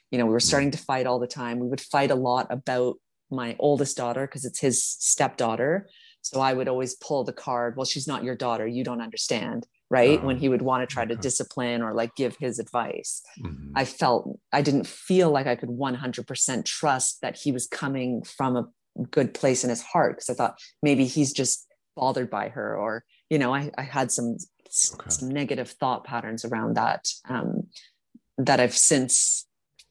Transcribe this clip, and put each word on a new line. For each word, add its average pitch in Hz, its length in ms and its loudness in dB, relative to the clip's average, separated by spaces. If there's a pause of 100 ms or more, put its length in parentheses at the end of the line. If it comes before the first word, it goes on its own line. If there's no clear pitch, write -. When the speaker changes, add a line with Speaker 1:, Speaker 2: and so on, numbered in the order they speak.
(100)
Speaker 1:
You 127 80 0
know, 117 80 4
we 110 60 4
were 120 80 4
starting 139 320 4
to - 60 -6
fight 131 280 -2
all 127 120 0
the 123 80 -2
time. 120 320 -6
We 123 100 -2
would 123 120 -4
fight 139 300 2
a 139 40 4
lot 127 360 0
about 127 460 -2 (340)
my 120 280 -6
oldest 143 380 2
daughter 127 300 -4
'cause 139 180 -10
it's - 160 -8
his 131 240 2
stepdaughter. 131 1040 0 (340)
So 135 180 -4
I 131 140 4
would 131 140 0
always 127 260 -2
pull 135 300 -2
the 120 80 -6
card, 120 440 -4
"Well, 131 100 -4
she's 135 200 -4
not 131 180 -4
your 123 120 -4
daughter. 113 300 -2
You 120 180 -2
don't 120 180 -4
understand." 113 640 -4 (240)
Right? 131 320 8
Speaker 2:
Oh, 135 40 -4
Speaker 1:
When 131 120 0
he 139 100 2
would 127 140 4
wanna 127 240 0
try 120 180 -4
to 113 100 -4
Speaker 2:
okay. 110 80 -6
Speaker 1:
discipline 120 600 -2
or, 110 120 -4
like, 113 220 -2
give 127 200 -2
his 123 220 -4
advice. - 640 -6 (180)
Speaker 2:
Mm-hmm. 73 360 -10
Speaker 1:
I 135 100 2
felt, - 520 0 (140)
I 139 100 4
didn't 139 240 2
feel 180 440 4
like 135 160 2
I 120 100 2
could 120 140 -8
one 127 240 -2
hundred 127 320 -6
percent - 400 -2
trust - 560 0
that - 160 -6
he 147 140 -2
was 123 140 -2
coming 127 580 -2
from 127 320 -2
a 117 120 -2 (420)
good 135 240 2
place 131 300 2
in 127 60 0
his 117 120 -4
heart, - 340 2
'cause - 140 -6
I 127 40 -4
thought - 220 0 (260)
maybe 139 220 6
he's 131 280 2
just - 340 -2 (300)
bothered 127 340 0
by 101 180 -2
her, 110 280 -4
or, 110 280 -4 (240)
you 156 100 4
know, 127 160 2
I, 143 220 -2
I 131 60 -6
had 135 300 -2
some 120 240 -2 (300)
s-, - 280 0
Speaker 2:
Okay. - 160 -14
Speaker 1:
some 127 180 -2
negative 131 420 -2
thought 127 340 -2
patterns 113 400 -6
around 113 320 0
that, - 360 0 (160)
um, - 380 -2 (720)
that 131 220 4
I've 123 160 4
since - 720 4 (440)